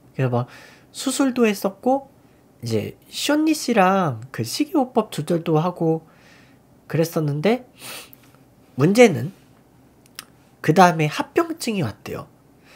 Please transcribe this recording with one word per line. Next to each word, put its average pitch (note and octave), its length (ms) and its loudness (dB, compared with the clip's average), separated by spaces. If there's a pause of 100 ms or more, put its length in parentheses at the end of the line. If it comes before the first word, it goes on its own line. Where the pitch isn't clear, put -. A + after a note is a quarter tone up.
(140)
그래서 C3 160 -2
막 A#2+ 180 -2 (420)
수술도 B3+ 560 0
했었고 G#3+ 640 -2 (520)
이제 A2 340 -4 (120)
쇼니 D#4 460 0
씨랑 F#3 680 2 (100)
그 - 100 -6
식이요법 A#3+ 720 -2
조절도 E3 460 -2
하고 E3 500 -2 (800)
그랬었는데 D#3+ 800 -2 (1080)
문제는 F3+ 580 4 (1300)
그 D#3 140 0
다음에 E3+ 320 6
합병증이 C#4+ 760 -4
왔대요. - 440 -8 (480)